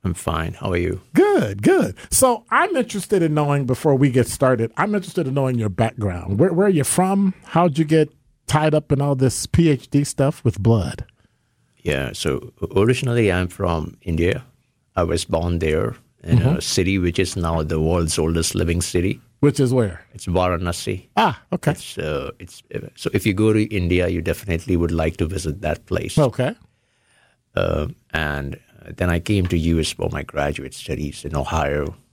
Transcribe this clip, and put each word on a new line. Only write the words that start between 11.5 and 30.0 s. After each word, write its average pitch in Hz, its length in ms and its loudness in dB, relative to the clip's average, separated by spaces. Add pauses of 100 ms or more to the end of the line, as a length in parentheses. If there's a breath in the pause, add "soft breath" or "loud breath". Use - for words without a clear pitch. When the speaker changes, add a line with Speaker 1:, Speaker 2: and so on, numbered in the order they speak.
Speaker 1:
Yeah, 69 320 -2
so - 400 -4 (200)
originally 120 560 2
I'm 90 180 0
from 85 520 -4
India. 85 420 0 (540)
I 90 60 2
was 82 240 -2
born 85 320 -2
there 80 380 -2 (260)
in - 160 2
Speaker 2:
Mm-hmm. 139 180 2
Speaker 1:
a - 60 -2
city 95 360 0
which 87 200 0
is 92 180 -2
now 82 260 -2
the 78 160 -2
world's 80 400 0
oldest 82 360 0
living 87 260 0
city. 90 400 -2 (200)
Speaker 2:
Which 143 200 2
is 127 120 2
where? 107 320 -2 (100)
Speaker 1:
It's - 120 -16
Varanasi. 90 880 -2
Speaker 2:
Ah, 202 260 0 (100)
okay. 165 200 -2
Speaker 1:
It's, - 260 -10
uh, - 400 -4
it's, - 240 -20 (120)
uh, - 200 -8
so - 180 -6
if 107 140 -2
you 101 80 2
go 107 180 2
to 107 120 2
India, 90 440 0
you 87 140 -2
definitely 85 560 -2
would 85 140 0
like 80 260 -2
to 82 80 0
visit 82 340 -6
that - 260 -6
place. 82 320 -4
Speaker 2:
Okay. 131 360 0 (1000)
Speaker 1:
Uh, 50 320 0 (240)
and 71 480 -4 (360)
then 90 140 0
I 87 80 2
came 95 280 0
to 87 120 0
U 80 220 2
S 76 120 -2
for - 200 -4